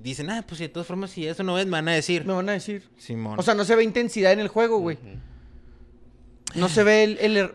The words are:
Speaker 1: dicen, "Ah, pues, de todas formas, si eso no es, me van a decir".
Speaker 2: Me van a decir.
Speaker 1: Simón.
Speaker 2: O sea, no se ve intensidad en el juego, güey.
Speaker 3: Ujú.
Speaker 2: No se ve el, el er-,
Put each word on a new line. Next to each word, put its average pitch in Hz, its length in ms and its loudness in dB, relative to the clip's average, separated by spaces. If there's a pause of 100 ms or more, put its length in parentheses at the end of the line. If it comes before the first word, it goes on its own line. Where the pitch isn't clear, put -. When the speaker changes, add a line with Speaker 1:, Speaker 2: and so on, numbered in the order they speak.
Speaker 1:
dicen, 131 260 -8
"Ah, 226 180 -8
pues, 160 140 -14
de 160 80 -8
todas 170 180 -10
formas, 185 240 -8
si 170 160 -8
eso 160 160 -6
no 180 160 -2
es, 196 60 0
me 185 80 -2
van 160 160 -2
a 170 60 0
decir". 160 320 0
Speaker 2:
Me 190 80 0
van 185 160 -2
a - 20 -2
decir. 202 340 -8 (120)
Speaker 1:
Simón. 110 400 -6
Speaker 2:
O - 40 -2
sea, 226 120 2
no 208 100 0
se 208 120 2
ve 226 60 6
intensidad 220 520 2
en 208 60 2
el 208 80 -4
juego, 226 300 2
güey. 170 200 -2
Speaker 3:
Ujú. 110 200 -18 (1400)
Speaker 2:
No 180 140 0
se 175 160 4
ve 214 200 8
el, 214 160 0
el 214 180 2
er-, 190 160 0